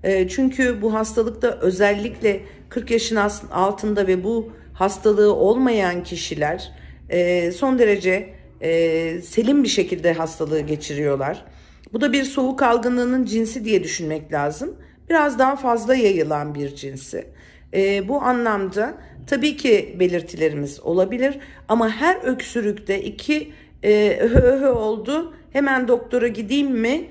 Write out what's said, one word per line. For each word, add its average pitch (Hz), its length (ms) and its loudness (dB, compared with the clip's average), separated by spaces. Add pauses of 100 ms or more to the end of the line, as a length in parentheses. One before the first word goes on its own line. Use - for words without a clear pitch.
E, 190 240 2
çünkü 254 540 0
bu 220 120 0
hastalıkta 220 640 -2
özellikle 202 800 0 (280)
kırk - 220 -8
yaşın 226 260 0
as-, 208 360 0
altında 202 540 0
ve 185 180 2
bu 226 280 -2 (220)
hastalığı 208 600 4
olmayan 202 680 2
kişiler, 160 720 -6 (380)
e, 175 420 2
son 262 260 0
derece, 196 500 2 (320)
e, 165 600 0
selim 254 420 2
bir 226 60 2
şekilde 170 440 0
hastalığı 160 480 -2
geçiriyorlar. 147 840 -4 (480)
Bu 220 80 -4
da 277 120 2
bir 277 120 0
soğuk 262 380 -2
algınlığının 247 600 2
cinsi 220 400 -4
diye 190 200 2
düşünmek 156 480 -6
lazım. 151 440 -4 (340)
Biraz 294 280 2
daha 269 180 4
fazla 240 380 0
yayılan 151 600 2
bir 143 200 -8
cinsi. 135 520 -12 (480)
E, 196 340 0
bu 269 140 -2
anlamda 226 720 0 (320)
tabii 285 300 0
ki - 440 2
belirtilerimiz 156 800 -2
olabilir 240 580 0 (300)
ama 220 220 2
her 311 340 0
öksürükte 208 800 -4
iki, 294 500 -4 (300)
e, 208 380 4
öhö 233 200 6
öhö 269 300 4
oldu, 233 640 -2 (180)
hemen 269 360 2
doktora 240 400 2
gideyim 240 420 -2
mi? 254 400 0